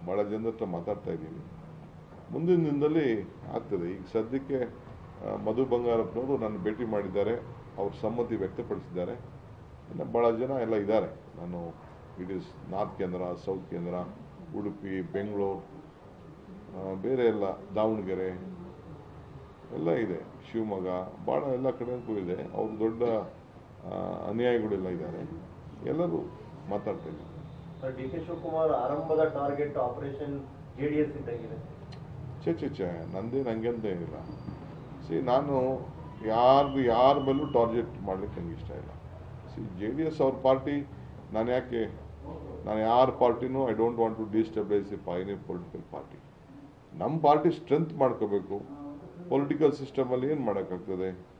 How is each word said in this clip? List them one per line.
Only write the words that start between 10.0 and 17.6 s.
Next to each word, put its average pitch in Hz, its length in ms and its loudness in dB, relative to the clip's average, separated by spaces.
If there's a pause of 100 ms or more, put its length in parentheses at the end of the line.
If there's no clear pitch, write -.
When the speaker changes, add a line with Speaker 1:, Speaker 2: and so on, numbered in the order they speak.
Speaker 1:
ಭಾಳ 117 260 4
ಜನ 120 200 0
ಎಲ್ಲ 117 240 2
ಇದ್ದಾರೆ. 101 320 4
ನಾನು, 85 840 -10 (320)
it 92 100 -6
is 90 100 -4 (280)
ನಾರ್ತ್ 98 280 -4
ಕೇಂದ್ರ, 90 220 -2 (240)
ಸೌತ್ 95 260 -4
ಕೇಂದ್ರ, 87 240 -4 (640)
ಉಡುಪಿ, 95 540 -4
ಬೆಂಗಳೂರು, 101 460 0
ಆ, - 1400 -10
ಬೇರೆ 120 320 4
ಎಲ್ಲ, 107 180 6 (300)